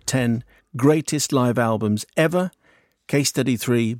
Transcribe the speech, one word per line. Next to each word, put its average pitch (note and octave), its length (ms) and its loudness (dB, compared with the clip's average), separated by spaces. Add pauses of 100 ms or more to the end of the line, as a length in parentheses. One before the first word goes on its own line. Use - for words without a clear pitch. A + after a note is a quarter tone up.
ten B2 360 -2 (320)
greatest D3 560 0
live B2 280 2
albums A2 460 0 (120)
ever. F3+ 320 0 (580)
Case C#3+ 200 0
study B2+ 300 0
three, A#2 420 0